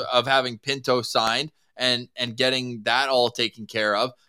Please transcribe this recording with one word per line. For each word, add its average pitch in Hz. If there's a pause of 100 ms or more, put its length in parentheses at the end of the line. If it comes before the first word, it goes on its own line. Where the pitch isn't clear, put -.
(120)
of 123
having 127
Pinto 131
signed 120 (260)
and, 123
and 120
getting 127
that 127
all 123
taken 113
care 107
of 120 (180)